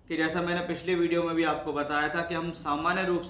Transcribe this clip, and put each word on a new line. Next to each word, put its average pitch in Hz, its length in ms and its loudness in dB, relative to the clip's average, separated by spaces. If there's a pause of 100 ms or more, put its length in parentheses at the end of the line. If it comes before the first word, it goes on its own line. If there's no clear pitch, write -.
कि 165 100 -4
जैसा 160 240 2
मैंने 175 260 -2
पिछले 170 280 0
वीडियो 170 280 4
में 165 120 -2
भी 165 100 4
आपको 151 280 -2
बताया 147 420 0
था 170 60 0
कि 170 140 -4
हम 165 240 -2
सामान्य 170 460 0
रूप 175 240 0